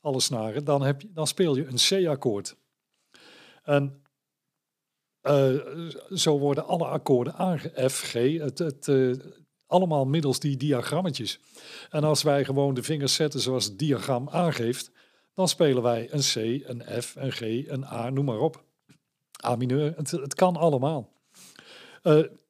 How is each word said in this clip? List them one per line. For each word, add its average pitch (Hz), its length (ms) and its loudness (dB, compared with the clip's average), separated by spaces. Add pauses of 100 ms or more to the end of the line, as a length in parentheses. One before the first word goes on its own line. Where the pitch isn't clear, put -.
alle 135 200 -2
snaren, 113 440 -2
dan 143 180 2
heb 139 180 0
je, - 120 -18
dan 160 140 -4
speel 156 300 2
je 127 100 -2
een 151 380 2
C-akkoord. 131 520 -2 (1080)
En, 143 400 0 (1200)
eh, 139 340 4 (560)
zo 156 280 2
worden 143 280 0
alle 165 200 0
akkoorden 135 480 2
aange-, 160 540 -2
F, - 120 -6
G, - 120 -8 (260)
het, 147 200 -6
het, 151 300 -6
eh, 131 240 4 (540)
allemaal 165 400 2
middels 143 320 0
die 139 180 -2
diagrammetjes. 139 840 -2 (500)
En 151 140 -2
als 151 180 2
wij 143 220 4
gewoon 139 300 0
de 123 80 -4
vingers 143 320 -2
zetten 147 260 0
zoals 123 240 -2
het 101 140 -8
diagram 135 500 0
aangeeft, 131 600 -2 (420)
dan 185 160 0
spelen 135 340 4
wij 117 300 0
een 147 80 -2
C, 123 480 -2
een 117 340 -8
F, - 120 -12
een 135 180 -6
G, - 80 -10
een 131 440 -6
A, 117 260 -6
noem 135 140 -2
maar 120 140 -2
op. 156 260 -2 (800)
A 120 120 0
mineur, 135 400 0
het, 151 140 -6
het 143 240 -6
kan 180 220 4
allemaal. 147 560 0 (920)
Eh, 156 220 6 (260)